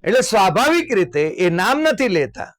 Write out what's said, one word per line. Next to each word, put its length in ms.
એટલે 160
સ્વાભાવિક 720
રીતે 340
એ 220
નામ 300
નથી 280
લેતા 500